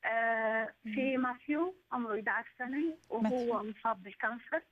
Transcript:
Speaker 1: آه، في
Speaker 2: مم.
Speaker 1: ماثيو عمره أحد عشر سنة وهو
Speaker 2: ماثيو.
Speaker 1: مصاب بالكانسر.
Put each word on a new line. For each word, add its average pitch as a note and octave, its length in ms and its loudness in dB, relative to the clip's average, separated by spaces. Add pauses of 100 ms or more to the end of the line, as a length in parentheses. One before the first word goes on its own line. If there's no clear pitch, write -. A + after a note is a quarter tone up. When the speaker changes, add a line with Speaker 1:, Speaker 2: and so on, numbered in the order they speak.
Speaker 1:
آه، A3 680 2 (100)
في C4 340 0
Speaker 2:
مم. B3+ 60 2
Speaker 1:
ماثيو D4 520 0 (180)
عمره A#3 220 0
أحد G#3 140 -2
عشر A3 200 0 (100)
سنة D4 380 -2 (140)
وهو A3+ 120 0
Speaker 2:
ماثيو. A#3 400 2
Speaker 1:
مصاب G#3+ 400 -2
بالكانسر. A#3 680 -4